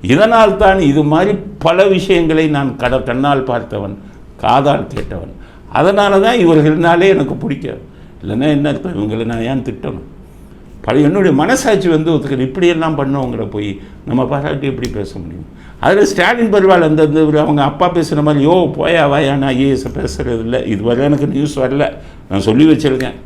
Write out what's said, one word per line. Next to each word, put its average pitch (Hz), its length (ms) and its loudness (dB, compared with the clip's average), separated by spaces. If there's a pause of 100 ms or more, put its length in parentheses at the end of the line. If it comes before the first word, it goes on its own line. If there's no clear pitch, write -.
இதனால் 208 560 4
தான் 190 220 4
இது 151 240 2
மாதிரி 175 340 0 (220)
பல 175 280 2
விஷயங்களை 170 600 2
நான் 139 280 -2
கட-, 131 280 -2
கண்ணால் 135 400 -2
பார்த்தவன், 113 520 -6 (420)
காதால் 139 500 0
கேட்டவன். 92 460 -10 (380)
அதனால 196 480 2
தான் 226 180 2
இவர்கள்னாலே 170 720 4
எனக்கு 143 280 2
பிடிக்காது. 120 520 -8 (360)
இல்லைன்னா 113 240 -2
என்ன 147 220 0
அர்த்தம்? 139 260 -6
இவங்களை 107 300 -4
நான் 117 160 -4
ஏன் 131 220 -4
திட்டணும்? 98 440 -10 (760)
பழைய 143 260 2
என்னுடைய 185 280 2
மனசாட்சி 196 520 0
வந்து 160 240 2
ஒத்துக்கிற 143 280 -2
இப்படியெல்லாம் 160 580 0
பண்ணவங்கள 131 520 -4
போய் 104 300 -8 (260)
நம்ம 127 200 -2
பாராட்டி 139 420 -4
எப்படி 123 220 -6
பேச 101 300 -8
முடியும்? 82 260 -14 (340)
அதுல 196 260 4
ஸ்டாலின் 208 480 0
பரவாயில்ல, 190 280 4
அந்த, 156 220 2
அந்த 156 220 2
ஒரு 151 140 2
அவங்க 151 240 0
அப்பா 147 300 0
பேசுன 160 280 -2
மாதிரி 147 240 2
"யோ 151 40 4
போயா 165 540 2
வாயான்னு" 139 380 0
ஐ 131 220 0
ஏ 139 60 2
எஸ் 127 180 -2
பேசுறது 123 520 -6
இல்ல. 113 240 -4
இதுவரை 117 400 0
எனக்கு 143 240 0
நியூஸ் 143 320 -4
வரல, 131 340 -2 (360)
நான் 95 100 -2
சொல்லி 123 320 4
வச்சிருக்கேன். 131 420 0 (120)